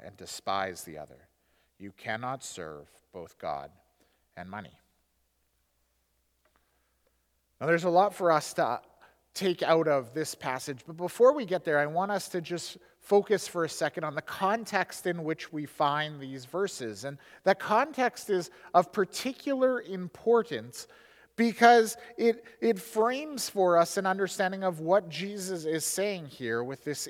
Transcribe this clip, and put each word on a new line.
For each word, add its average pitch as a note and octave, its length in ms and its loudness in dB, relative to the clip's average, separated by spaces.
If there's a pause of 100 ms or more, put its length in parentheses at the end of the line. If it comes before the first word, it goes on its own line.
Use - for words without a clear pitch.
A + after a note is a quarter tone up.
and - 140 -18
despise F#2+ 640 -4
the D#2 140 -14
other. D2 300 -18 (500)
You G2 140 -16
cannot B2 520 -8
serve D#2 440 -14 (240)
both E2+ 260 -16
God D2 320 -8 (640)
and F2+ 140 -14
money. G2 300 -14 (2750)
Now, C3 80 -4
there's E3 160 4
a F3+ 60 0
lot F#3+ 260 4
for F3 160 2
us D3+ 220 0
to B2 280 0 (540)
take F#3 260 -2
out D#3+ 260 4
of C3 260 2
this D3+ 200 -4
passage, C3 540 -6
but D#3+ 100 -14
before A3+ 360 6
we C#4+ 120 -4
get F3 180 -4
there, D3+ 140 2
I D3 80 2
want E3+ 240 -2
us G3+ 200 -4
to F3+ 120 -4
just E3 360 -8 (240)
focus G3+ 460 2
for E3+ 180 -2
a D3+ 40 -2
second - 340 -4
on D3+ 120 -6
the D#3 60 -6
context G3 840 -2
in F3 180 -2
which D#3 300 -6
we D3+ 120 -6
find D3+ 540 0
these C3+ 260 -12
verses. B2 580 -6
And C#3 160 -10 (240)
that F#3+ 160 4
context A#3+ 720 0
is F3+ 180 0 (240)
of F3+ 180 4
particular B3+ 920 -2
importance F#3 1080 -2 (480)
because A#3 640 6 (200)
it, A3+ 260 2 (180)
it A3+ 180 2
frames B3+ 680 -2
for F3+ 300 4
us E3+ 200 4
an F#3+ 100 0
understanding F#3+ 560 -2
of F3+ 160 -2
what F3 280 2
Jesus F#3 580 -6
is D#3 200 -2
saying F#3+ 400 -4
here A#2+ 380 -4
with C3 200 -10
this D3 260 -6